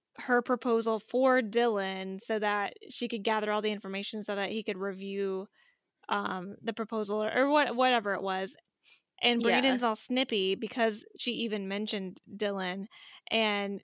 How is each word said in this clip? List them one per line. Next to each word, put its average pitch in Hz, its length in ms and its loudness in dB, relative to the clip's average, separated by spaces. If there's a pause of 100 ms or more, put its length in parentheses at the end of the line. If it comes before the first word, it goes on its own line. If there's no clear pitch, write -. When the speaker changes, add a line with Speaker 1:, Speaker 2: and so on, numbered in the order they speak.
(180)
Speaker 1:
her 247 240 2
proposal 226 580 0
for 254 420 4
Dylan 196 800 0
so 220 180 -2
that 208 340 0 (160)
she - 180 -4
could 208 160 -4
gather 214 280 2
all 208 100 0
the 214 100 0
information 202 520 -6
so 202 120 -4
that 196 140 -2
he 220 140 -4
could 190 140 -4
review, 196 680 -4 (600)
um, 202 540 -2
the 220 120 -4
proposal 214 500 -4
or, - 120 -2
or 277 140 4
what, 285 260 4
whatever 233 380 2
it - 80 -4
was. 190 340 -4 (680)
And 240 200 4
Speaker 2:
Yeah. - 0 -
Speaker 1:
Brandon's 247 400 4
all 220 140 2
snippy 220 600 0
because 220 480 0 (140)
she 240 140 -4
even 214 360 -4
mentioned 202 520 -4 (160)
Dylan, 196 500 -4 (440)
and 202 540 0